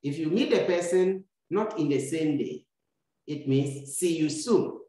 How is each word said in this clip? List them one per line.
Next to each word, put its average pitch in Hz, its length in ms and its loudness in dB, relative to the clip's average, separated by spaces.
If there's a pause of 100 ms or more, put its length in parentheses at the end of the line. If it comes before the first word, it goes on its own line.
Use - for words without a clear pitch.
If 143 160 -4
you 156 120 -2
meet 240 220 2
a 202 140 4
person 185 580 2 (260)
not 214 280 -2
in 147 100 0
the 139 120 2
same 156 380 -2
day, - 260 -6 (640)
it 139 220 -8
means - 480 0
"see 170 220 0
you 156 100 2
soon." - 600 0